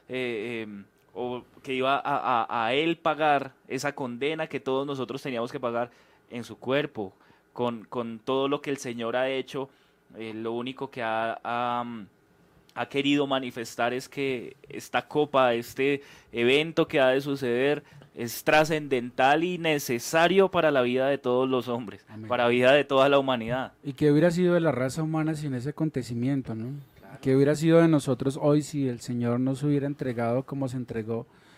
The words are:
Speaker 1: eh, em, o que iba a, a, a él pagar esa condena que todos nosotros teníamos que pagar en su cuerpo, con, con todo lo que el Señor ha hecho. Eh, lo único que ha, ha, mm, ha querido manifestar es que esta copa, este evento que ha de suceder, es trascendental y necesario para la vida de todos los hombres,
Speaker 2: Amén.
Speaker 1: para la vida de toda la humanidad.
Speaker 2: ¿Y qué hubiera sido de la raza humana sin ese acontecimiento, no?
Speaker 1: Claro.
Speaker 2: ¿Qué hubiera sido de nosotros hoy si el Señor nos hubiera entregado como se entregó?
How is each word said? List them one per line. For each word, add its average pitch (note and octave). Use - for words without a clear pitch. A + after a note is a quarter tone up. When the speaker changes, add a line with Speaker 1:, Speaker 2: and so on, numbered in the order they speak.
Speaker 1:
eh, A#2+
em, G2+
o B2
que C3+
iba C3
a, B2+
a, A2+
a A#2+
él E3
pagar D3
esa C3+
condena C#3
que C#3+
todos C3+
nosotros C3
teníamos B2
que D3
pagar A#2+
en A#2
su A2
cuerpo, C3
con, A#2
con A#2
todo C3+
lo C#3+
que C#3+
el C#3
Señor A#2+
ha C3
hecho. C3+
Eh, A2
lo A2+
único B2+
que B2
ha, A2+
ha, A#2+
mm, A2+
ha A#2+
querido C#3
manifestar B2
es B2+
que C3+
esta -
copa, C#3
este C3+
evento D3
que D#3
ha C3
de C3
suceder, C#3
es A2+
trascendental D3
y F3+
necesario E3
para D#3+
la C#3
vida B2+
de C#3
todos B2+
los B2+
hombres, A#2
Speaker 2:
Amén. A2
Speaker 1:
para A#2+
la A#2+
vida B2
de C#3+
toda C3+
la C#3+
humanidad. B2
Speaker 2:
¿Y C#3
qué D3
hubiera D#3
sido F3
de E3+
la D#3+
raza C3
humana D#3
sin D3
ese B2
acontecimiento, B2+
no? A2
Speaker 1:
Claro. -
Speaker 2:
¿Qué C3+
hubiera C#3
sido D#3+
de E3
nosotros C#3
hoy D3+
si C#3+
el A#2+
Señor A#2+
nos C3
hubiera C#3+
entregado B2
como C#3
se B2
entregó? A2+